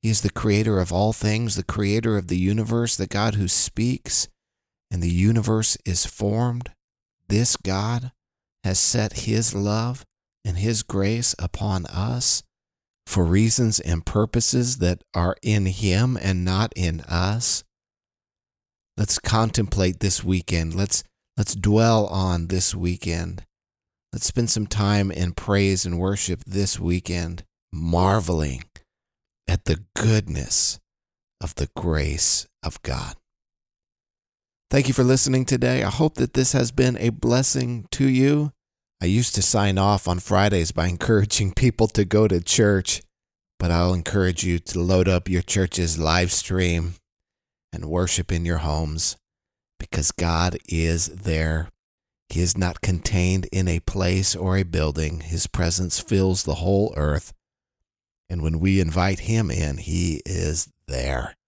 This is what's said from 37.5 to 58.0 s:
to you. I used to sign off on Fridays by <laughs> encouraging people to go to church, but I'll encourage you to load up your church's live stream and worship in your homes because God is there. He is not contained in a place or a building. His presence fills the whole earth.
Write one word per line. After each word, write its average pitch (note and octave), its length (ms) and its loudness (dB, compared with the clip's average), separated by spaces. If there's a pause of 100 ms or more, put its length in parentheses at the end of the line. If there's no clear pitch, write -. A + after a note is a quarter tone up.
to C3+ 160 2
you. C#3 440 2 (500)
I F2 40 0
used G#2+ 280 2
to G2+ 80 2
sign G2+ 340 2
off G2 320 2
on F2+ 100 0
Fridays G2 540 2
by D#2+ 140 -2
<laughs> - 20 0
encouraging G2 640 2
people A2+ 360 2
to G#2 160 2
go G#2 240 4
to F2+ 120 2
church, G2+ 640 2 (560)
but F2 120 0
I'll F2 220 4
encourage F2+ 520 0
you F2 160 0
to - 200 -6
load F#2 280 4
up F2+ 200 0
your F2+ 140 0
church's F2 560 -2
live E2+ 340 2
stream F2 600 0 (760)
and D#2 200 -10
worship F2+ 420 -2
in E2+ 140 -2
your E2+ 120 0
homes D#2 580 -2 (640)
because - 320 -2
God E2+ 460 0 (120)
is E2 400 0
there. D#2+ 600 -2 (600)
He D#2+ 100 -2
is F2 160 0
not F2+ 240 -2
contained F2+ 720 0
in F#2 160 0
a E2+ 120 0
place F#2+ 540 0
or F#2 220 0
a G2 60 2
building. D#2 580 -2
His D#2+ 260 -2
presence F2 540 0
fills F#2+ 440 2
the D2 100 -2
whole G2 420 0
earth. D2 360 -2 (960)